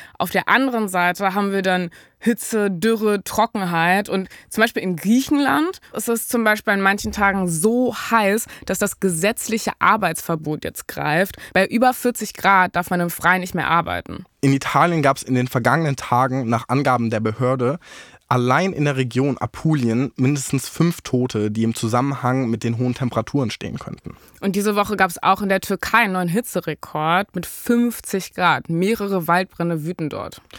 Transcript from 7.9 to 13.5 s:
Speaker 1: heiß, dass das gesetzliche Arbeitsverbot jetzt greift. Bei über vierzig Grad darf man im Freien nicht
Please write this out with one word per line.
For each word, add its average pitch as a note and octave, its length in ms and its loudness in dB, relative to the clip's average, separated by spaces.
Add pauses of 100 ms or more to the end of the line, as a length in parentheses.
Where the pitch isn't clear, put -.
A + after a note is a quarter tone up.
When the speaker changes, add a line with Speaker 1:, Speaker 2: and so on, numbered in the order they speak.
Speaker 1:
heiß, A3 500 2 (200)
dass F#3+ 120 -2
das - 220 -4
gesetzliche F#3+ 800 -2
Arbeitsverbot E3 840 0
jetzt - 240 -10
greift. D3+ 500 -2 (160)
Bei F#3 120 4
über B3+ 280 2
vierzig - 400 -4
Grad F#3 420 2
darf F3 140 -2
man F3+ 100 0
im F3 100 0
Freien F3+ 320 2
nicht F#3 140 -6